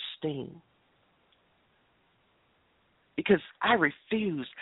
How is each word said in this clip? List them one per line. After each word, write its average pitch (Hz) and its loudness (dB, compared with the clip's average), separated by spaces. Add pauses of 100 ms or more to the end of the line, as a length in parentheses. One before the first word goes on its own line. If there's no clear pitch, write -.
(180)
steam. 147 -8 (2500)
Because 185 4 (220)
I 214 2
refuse 175 0 (140)